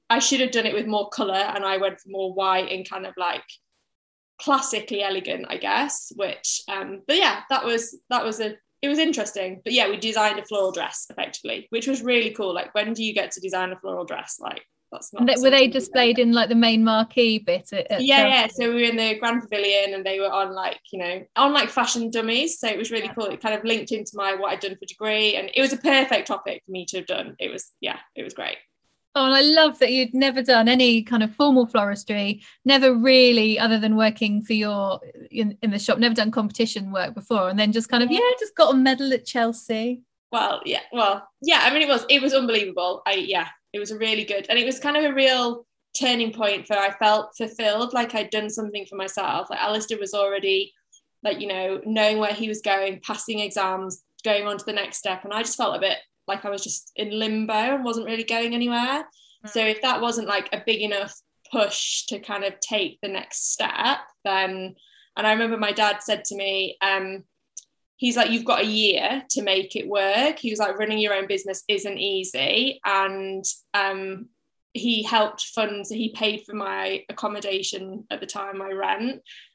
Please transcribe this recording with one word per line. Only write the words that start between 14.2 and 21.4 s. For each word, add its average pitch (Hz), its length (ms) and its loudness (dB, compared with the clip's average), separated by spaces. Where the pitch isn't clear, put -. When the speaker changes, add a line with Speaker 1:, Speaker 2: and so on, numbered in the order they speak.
Speaker 1:
Like, - 220 -10
that's - 200 -14
not 202 100 -4
Speaker 2:
And 247 80 6
they, 262 40 4
were 254 160 4
they 269 80 8
Speaker 1:
something 269 80 8
you 254 80 2
Speaker 2:
displayed 247 440 2
Speaker 1:
get. 247 100 4
Speaker 2:
in, 233 60 6
like, 233 160 4
the 233 60 2
main 226 280 6
marquee 220 560 4
bit 185 340 -2
at, 196 180 -4
at 202 140 0
Speaker 1:
Yeah, 269 220 6
yeah. 262 160 6
Speaker 2:
Chelsea? 220 200 -4
Speaker 1:
So 233 60 2
we 240 140 2
were 233 60 4
in 233 60 0
the 220 240 0
Grand 233 220 0
Pavilion 202 540 0
and 190 100 -6
they 190 140 -2
were 196 120 0
on, 190 220 -2
like, 190 260 -6
you 190 60 -8
know, 180 260 -6
on, 277 180 6